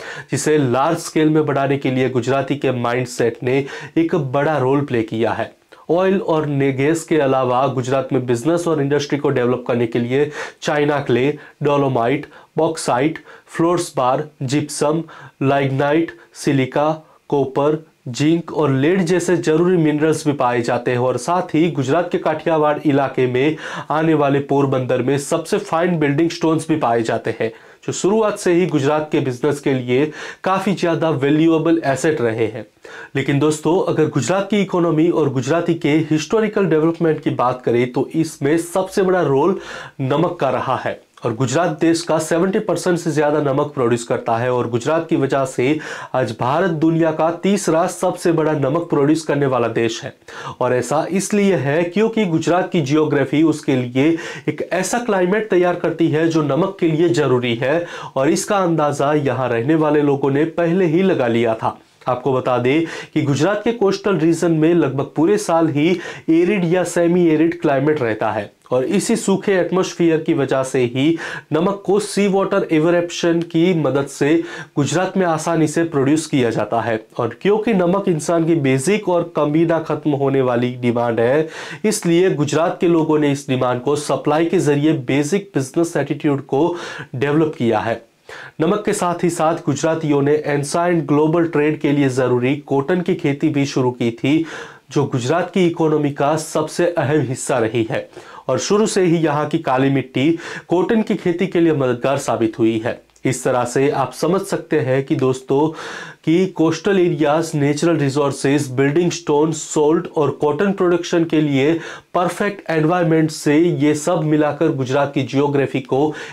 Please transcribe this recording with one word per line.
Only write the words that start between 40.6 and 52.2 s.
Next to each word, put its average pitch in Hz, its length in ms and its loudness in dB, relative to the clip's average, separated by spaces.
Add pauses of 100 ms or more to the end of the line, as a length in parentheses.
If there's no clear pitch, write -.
है 110 220 -6 (260)
और 117 100 0
गुजरात 151 460 0
देश 165 200 2
का 160 180 0
सेवेंटी 180 400 0
परसेंट 175 400 -2
से 165 120 -4
ज़्यादा 147 300 2
नमक 143 320 0
प्रोड्यूस 120 300 0
करता 117 340 -2
है 123 160 0
और 120 160 -2
गुजरात 156 400 -2
की 165 60 0
वजह 135 300 0
से 139 320 0 (360)
आज 127 260 -2
भारत 160 360 0
दुनिया 160 360 2
का 160 180 0 (140)
तीसरा 185 440 2
सबसे 180 440 -2
बड़ा 156 220 2
नमक 143 360 -2
प्रोड्यूस 151 340 2
करने 143 220 0
वाला 123 220 0
देश 113 360 -2
है। 107 100 -12 (480)
और 127 120 2
ऐसा 127 380 0
इसलिए 196 460 2
है 143 260 0
क्योंकि 214 420 0